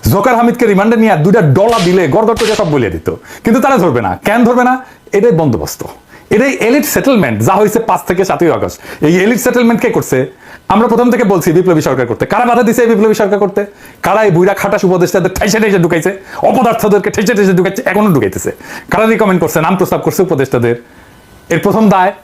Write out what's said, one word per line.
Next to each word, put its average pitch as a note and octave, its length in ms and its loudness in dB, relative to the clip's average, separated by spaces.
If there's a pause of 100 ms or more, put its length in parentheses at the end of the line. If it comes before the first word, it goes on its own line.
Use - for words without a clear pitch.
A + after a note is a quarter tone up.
(100)
জোকার A#3 260 2
হামিদকে A#3 300 0
রিমান্ডে G#3 300 2
নিয়ে A3 200 2
দুইটা F#3 240 2
ডলা G3 440 2
দিলে F3+ 240 2
গড়গড় G#3+ 260 0
করে A3 200 -2
সব G#3 160 -2
বলিয়ে B2+ 200 0
দিত, E2 200 -6 (340)
কিন্তু A#3 160 2
তারা C4+ 160 2
ধরবে D#3 240 0
না। F#2 240 -4
কেন A3+ 200 0
ধরবে B3 200 2
না? B3+ 200 0 (280)
এটাই G#3 200 2
বন্দোবস্ত, D3 520 -2 (460)
এটাই C4 220 2
এলিট A#3+ 320 0
সেটেলমেন্ট, D#3+ 580 0
যা F3 100 2
হয়েছে G#3 280 2
পাঁচ G3+ 260 -2
থেকে F#3 180 0
সাতই E3 260 0
আগস্ট। - 540 -6
এই D#3+ 120 2
এলিট G#3 240 0
সেটেলমেন্ট A#3 420 0
কে A#3+ 80 0
করছে? C3 420 -2 (360)
আমরা G#3+ 200 2
প্রথম A#3+ 220 2
থেকে G#3+ 140 0
বলছি F#3 280 0
বিপ্লবী F3 280 2
সরকার C3 260 -2
করতে। A2 200 -4
কারা G#3+ 180 0
বাধা A#3 180 2
দিছে A3+ 200 2
এই A3+ 60 2
বিপ্লবী A3 260 2
সরকার G3+ 240 0
করতে? G3 280 -2 (360)
কারা G3+ 220 0
এই G#3 60 2
বুইড়া F3+ 240 2
খাটাস G3+ 300 -4
উপদেষ্টাদের F3+ 500 0
ঠেসে G#3+ 260 -2
ঠেসে G#3 180 2
ঢুকাইছে, E3+ 320 0 (320)
অপদার্থদেরকে G#3+ 680 0
ঠেসে A3+ 240 -2
ঠেসে G3 180 2
ঢুকাইছে, F#3+ 320 0
এখনো G3+ 300 0
ঢুকাইতেছে? G2+ 360 -2 (400)
কারা G#3+ 160 0
রিকমেন্ড A3 340 0
করছে, E3 200 -2
নাম E3+ 160 0
প্রস্তাব F3 240 -2
করছে E3+ 220 -2
উপদেষ্টাদের? C3 540 0 (720)
এর E3 140 -2
প্রথম G#3+ 260 2
দায় F#3+ 240 2 (120)